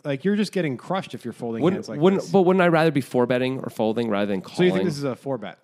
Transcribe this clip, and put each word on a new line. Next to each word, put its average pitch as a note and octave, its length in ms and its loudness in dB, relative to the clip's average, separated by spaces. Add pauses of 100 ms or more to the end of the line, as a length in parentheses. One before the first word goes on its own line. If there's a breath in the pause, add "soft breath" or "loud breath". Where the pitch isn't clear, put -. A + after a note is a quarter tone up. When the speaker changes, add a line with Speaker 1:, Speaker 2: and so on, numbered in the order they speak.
Speaker 1:
like, C#3 180 -6
you're G3+ 140 0
just G#3 160 -2
getting D#3 240 -2
crushed - 380 -8
if A2+ 100 -14
you're A2+ 80 -8
folding A#2 300 -6
Speaker 2:
Wouldn't, F#3+ 160 2
Speaker 1:
hands - 100 -12
like G#3+ 100 -8
Speaker 2:
wouldn't, F#3+ 220 4
Speaker 1:
this. - 100 -10
Speaker 2:
but F#3+ 120 6
wouldn't F#3 180 4
I F3 80 6
rather D#3+ 220 4
be C3+ 100 0
four B2 240 0
betting B2+ 340 0
or - 120 -10
folding A2+ 380 -2
rather G2+ 180 0
than G2 140 -4
calling? - 160 -16
Speaker 1:
So F3 60 2
you F3+ 80 4
think F#3 140 0
this D#3 120 -4
is C#3+ 60 -8
a C3 140 -4
four C3+ 200 -8
bet? G2+ 260 -16